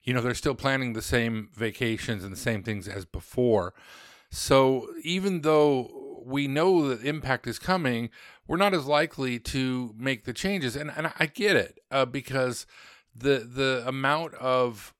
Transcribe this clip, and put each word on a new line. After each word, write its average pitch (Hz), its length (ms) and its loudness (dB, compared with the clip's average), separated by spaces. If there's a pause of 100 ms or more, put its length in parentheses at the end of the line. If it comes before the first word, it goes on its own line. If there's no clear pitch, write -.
You 127 100 -2
know, 123 80 2
they're 120 120 -2
still 139 220 -2
planning 131 380 -2
the 107 80 -4
same 113 520 0
vacations 110 680 -4
and 98 100 -10
the 92 60 -12 (100)
same 104 140 -2
things 101 240 -6
as 98 180 -8
before. 104 680 2 (580)
So 135 580 4 (140)
even 180 380 0
though 143 840 2
we 139 220 -2
know 156 420 4
that 117 160 -4
impact 135 420 -2
is 120 120 -6
coming, 127 500 0 (380)
we're 160 100 -2
not 196 160 4
as 151 120 0
likely 143 540 0
to 127 580 -4
make 127 280 -4
the 123 80 -8
changes. 160 420 -2
And, 147 200 -8
and 156 240 -4
I 165 80 2
get 202 280 2
it, - 240 0 (100)
uh, 135 160 2
because 127 600 -4 (500)
the, 123 340 2
the 131 380 0
amount 139 480 0
of 123 640 0